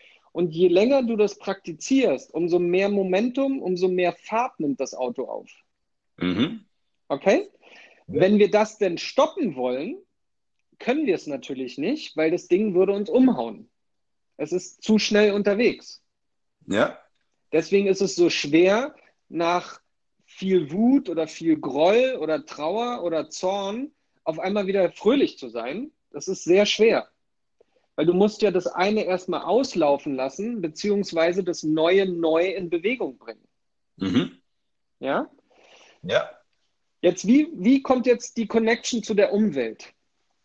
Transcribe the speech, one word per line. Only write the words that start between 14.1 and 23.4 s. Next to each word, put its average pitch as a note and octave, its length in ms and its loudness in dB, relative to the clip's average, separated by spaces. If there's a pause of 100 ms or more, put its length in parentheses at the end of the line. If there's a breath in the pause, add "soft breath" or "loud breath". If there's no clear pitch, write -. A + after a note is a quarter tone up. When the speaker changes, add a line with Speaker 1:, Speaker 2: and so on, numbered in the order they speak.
Speaker 1:
Es D3+ 160 -8
ist - 300 -8
zu A3 160 4
schnell G#3 340 2
unterwegs. G3+ 720 -2 (640)
Speaker 2:
Ja. G#2+ 320 0 (540)
Speaker 1:
Deswegen G3 340 2
ist F#3+ 160 2
es F#3+ 140 -2
so E3+ 120 4
schwer, F#3 640 2 (340 soft breath)
nach E3+ 520 -4 (460)
viel F#3 440 -2
Wut A#3 380 2
oder D#3+ 180 -2
viel D#3+ 320 -2
Groll F3+ 640 2
oder D3+ 240 -4
Trauer A3+ 580 -6
oder D#3+ 280 -4
Zorn G3+ 600 -6 (340)